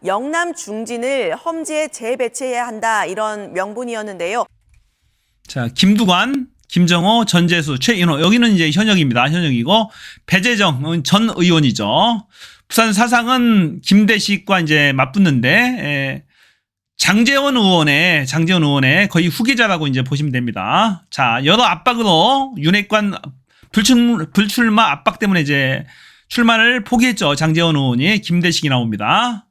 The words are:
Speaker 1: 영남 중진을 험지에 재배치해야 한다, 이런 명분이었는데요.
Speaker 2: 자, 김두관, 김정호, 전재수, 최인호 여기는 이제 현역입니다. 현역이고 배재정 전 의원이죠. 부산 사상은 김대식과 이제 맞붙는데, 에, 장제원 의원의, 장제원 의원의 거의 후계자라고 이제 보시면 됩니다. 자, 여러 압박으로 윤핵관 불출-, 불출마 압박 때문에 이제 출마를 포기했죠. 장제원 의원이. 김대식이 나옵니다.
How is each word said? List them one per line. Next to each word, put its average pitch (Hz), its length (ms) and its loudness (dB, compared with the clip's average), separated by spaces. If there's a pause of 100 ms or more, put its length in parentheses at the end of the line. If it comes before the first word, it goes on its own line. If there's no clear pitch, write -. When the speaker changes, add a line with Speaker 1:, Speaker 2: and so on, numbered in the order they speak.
Speaker 1:
영남 302 500 -4
중진을 226 800 -6
험지에 311 560 -6
재배치해야 247 720 -6
한다, 220 400 -4
이런 208 460 -8
명분이었는데요. 208 920 -6 (1000)
Speaker 2:
자, 120 220 -6
김두관, 208 800 0 (180)
김정호, 180 600 2
전재수, 165 520 0
최인호 175 420 0
여기는 226 300 2
이제 165 220 2
현역입니다. 151 560 2
현역이고 165 600 0 (380)
배재정 170 760 0
전 214 320 2
의원이죠. 160 920 0 (400)
부산 226 280 0
사상은 233 880 2
김대식과 202 760 2
이제 151 340 2
맞붙는데, 131 560 2
에, 147 720 -2 (720)
장제원 262 600 2
의원의, 160 680 2
장제원 165 360 0
의원의 143 460 2
거의 175 180 0
후계자라고 214 600 0
이제 131 160 -2
보시면 139 300 -4
됩니다. 123 800 -2
자, 123 340 0
여러 196 180 2
압박으로 233 920 0
윤핵관 202 580 0 (560)
불출-, 233 640 2
불출마 214 580 2
압박 - 280 -4
때문에 190 240 2
이제 139 420 -2 (440)
출마를 233 560 2
포기했죠. 226 500 0
장제원 160 420 2
의원이. 139 460 0
김대식이 170 480 0
나옵니다. 131 800 -2